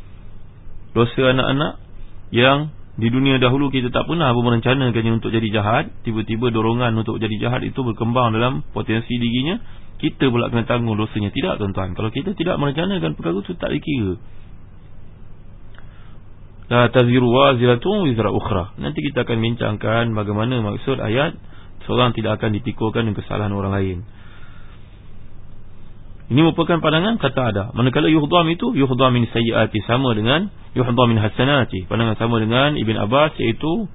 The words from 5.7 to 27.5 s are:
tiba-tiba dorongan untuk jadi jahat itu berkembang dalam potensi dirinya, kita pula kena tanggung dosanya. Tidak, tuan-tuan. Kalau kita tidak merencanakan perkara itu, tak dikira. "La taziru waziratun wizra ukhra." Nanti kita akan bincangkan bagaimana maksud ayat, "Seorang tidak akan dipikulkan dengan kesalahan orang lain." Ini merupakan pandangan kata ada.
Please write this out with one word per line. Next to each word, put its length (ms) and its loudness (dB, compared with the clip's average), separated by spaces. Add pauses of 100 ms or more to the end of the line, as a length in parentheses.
tiba-tiba 520 -2
dorongan 400 2
untuk 240 -2
jadi 240 -2
jahat 240 -2
itu 160 -4
berkembang 520 0
dalam 360 0
potensi 480 -2
dirinya, 400 -2 (400)
kita 320 0
pula 200 2
kena 120 0
tanggung 320 0
dosanya. 400 -2
Tidak, 240 -2
tuan-tuan. 400 -4
Kalau 120 -2
kita 280 -4
tidak 200 0
merencanakan 600 -2
perkara 200 -4
itu, 200 -6
tak 160 -4
dikira. 400 -2 (2500)
"La 200 6
taziru 400 6
waziratun 760 4
wizra 240 2
ukhra." 480 -2
Nanti 240 -4
kita 240 -2
akan 120 0
bincangkan 640 0 (120)
bagaimana 480 0
maksud 340 -2
ayat, 400 0 (480)
"Seorang 300 2
tidak 260 -2
akan 160 0
dipikulkan 480 0
dengan 160 -2
kesalahan 320 -4
orang 220 -2
lain." 220 -2 (2250)
Ini 160 6
merupakan 400 4
pandangan 320 2
kata 240 0
ada. 320 0